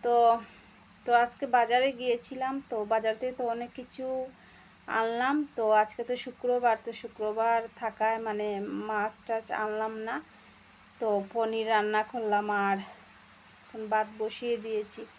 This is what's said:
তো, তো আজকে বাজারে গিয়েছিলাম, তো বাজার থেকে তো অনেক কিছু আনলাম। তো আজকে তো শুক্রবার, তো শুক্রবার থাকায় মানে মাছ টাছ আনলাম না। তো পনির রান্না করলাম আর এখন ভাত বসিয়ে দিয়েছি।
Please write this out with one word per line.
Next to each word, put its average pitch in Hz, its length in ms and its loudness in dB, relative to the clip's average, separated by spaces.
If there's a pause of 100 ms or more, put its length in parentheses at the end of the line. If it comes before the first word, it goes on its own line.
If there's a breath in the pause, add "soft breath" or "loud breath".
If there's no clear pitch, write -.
তো, 240 100 4 (880 loud breath)
তো 247 60 -2 (140)
আজকে 240 200 -4 (120)
বাজারে 240 320 6 (120)
গিয়েছিলাম, 254 540 -2 (160)
তো 233 60 -2 (160)
বাজার 220 280 2
থেকে 254 200 -4
তো 247 40 0 (100)
অনেক 240 240 -8
কিছু 262 260 -10 (960 loud breath)
আনলাম। 240 360 0 (200)
তো 226 80 0 (180)
আজকে 214 280 -4
তো 247 40 0 (100)
শুক্রবার, 247 520 2 (100)
তো 233 40 -6 (120)
শুক্রবার 220 560 0 (220)
থাকায় 220 460 0
মানে 208 200 -2 (420)
মাছ 214 260 -2 (120)
টাছ 226 200 -2 (180)
আনলাম 220 300 -2 (140)
না। 262 80 -4 (840 loud breath)
তো 226 80 0 (240)
পনির 226 420 0
রান্না 214 280 4 (100)
করলাম 208 360 0 (200)
আর 196 100 2 (920 loud breath)
এখন 220 140 -8 (100)
ভাত 214 140 2 (140)
বসিয়ে 233 420 -2
দিয়েছি। 214 380 -4 (160)